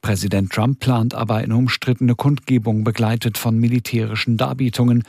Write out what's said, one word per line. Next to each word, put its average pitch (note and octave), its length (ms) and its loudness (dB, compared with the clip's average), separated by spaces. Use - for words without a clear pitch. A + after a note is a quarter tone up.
Präsident G2 500 -2
Trump C3 280 0
plant B2 340 0
aber A2+ 220 -2
eine A2+ 200 -2
umstrittene B2 600 0
Kundgebung, A#2 680 0
begleitet A2+ 540 0
von A2+ 200 0
militärischen A#2 760 0
Darbietungen, B2 720 2